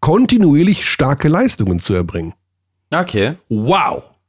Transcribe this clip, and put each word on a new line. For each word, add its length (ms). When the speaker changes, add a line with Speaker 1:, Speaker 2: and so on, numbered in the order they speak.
Speaker 1:
kontinuierlich 880
starke 400
Leistungen 500
zu 140
erbringen. 400
Speaker 2:
Okay. 400
Speaker 1:
Wow. 540